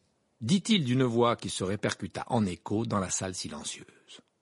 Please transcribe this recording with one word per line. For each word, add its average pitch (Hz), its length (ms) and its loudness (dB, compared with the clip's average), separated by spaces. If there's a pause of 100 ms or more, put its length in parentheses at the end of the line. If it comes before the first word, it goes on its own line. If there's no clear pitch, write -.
(420)
dit-il 180 420 2
d'une 123 180 4
voix 120 320 4
qui 101 140 -8
se - 160 -4
répercuta 101 640 -4
en 113 180 2
écho 101 400 -2
dans 104 160 0
la 92 100 -4
salle 95 240 -4
silencieuse. - 520 -10 (560)